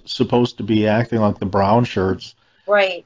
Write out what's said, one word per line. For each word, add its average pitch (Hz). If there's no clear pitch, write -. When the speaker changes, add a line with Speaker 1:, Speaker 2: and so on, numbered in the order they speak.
Speaker 1:
supposed 120
to -
be 107
acting 113
like 104
the 104
brown 101
shirts? 95
Speaker 2:
Right. 190